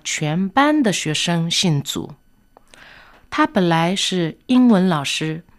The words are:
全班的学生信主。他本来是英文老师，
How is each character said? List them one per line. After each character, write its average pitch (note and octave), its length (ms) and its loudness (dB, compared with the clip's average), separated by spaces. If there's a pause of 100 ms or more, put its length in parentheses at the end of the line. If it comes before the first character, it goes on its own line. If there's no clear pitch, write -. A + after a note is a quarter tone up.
全 E3 460 -4
班 D4 320 2
的 G#3 100 2
学 D#3 220 -4
生 E3+ 360 -2
信 D3+ 320 0
主。 - 300 -8 (1160)
他 D4+ 160 0
本 G3 220 0
来 E3+ 280 0
是 F3 500 -4
英 B3 220 4
文 F#3+ 200 4
老 D3+ 140 0
师， D#3+ 400 -6 (160)